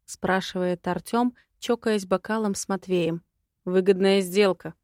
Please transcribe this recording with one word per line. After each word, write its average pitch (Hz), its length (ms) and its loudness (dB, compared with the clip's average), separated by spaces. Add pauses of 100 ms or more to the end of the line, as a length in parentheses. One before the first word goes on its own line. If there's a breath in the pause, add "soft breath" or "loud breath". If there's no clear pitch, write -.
спрашивает 180 800 -2
Артём, 233 480 -2 (240 soft breath)
чокаясь 220 480 -2
бокалом 202 480 -2
с - 120 -8
Матвеем. 180 540 -2 (440)
"Выгодная 190 560 2
сделка". 180 520 0 (100)